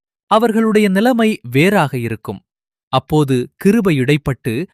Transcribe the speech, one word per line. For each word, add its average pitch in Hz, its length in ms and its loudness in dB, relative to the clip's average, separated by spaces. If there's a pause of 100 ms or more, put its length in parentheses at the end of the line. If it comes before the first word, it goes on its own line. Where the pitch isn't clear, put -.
(260)
அவர்களுடைய 220 600 2
நிலைமை 220 540 0
வேறாக 143 560 0
இருக்கும். 113 440 -8 (460)
அப்போது 131 680 -2
கிருபை 196 400 2
இடைப்பட்டு 135 760 -4